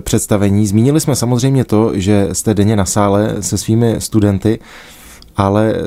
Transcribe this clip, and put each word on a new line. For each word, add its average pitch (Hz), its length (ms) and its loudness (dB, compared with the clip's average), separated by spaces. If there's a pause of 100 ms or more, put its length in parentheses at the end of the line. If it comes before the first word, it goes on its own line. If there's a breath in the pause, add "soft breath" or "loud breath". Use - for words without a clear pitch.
představení. 104 680 0
Zmínili 120 340 2
jsme 139 140 -2
samozřejmě 127 480 0
to, 110 300 2
že 98 380 0
jste - 220 -2
denně 104 220 2
na 98 100 0
sále 104 540 0
se 104 180 -4
svými 113 420 0
studenty, 104 600 0 (760 loud breath)
ale 110 360 0 (140)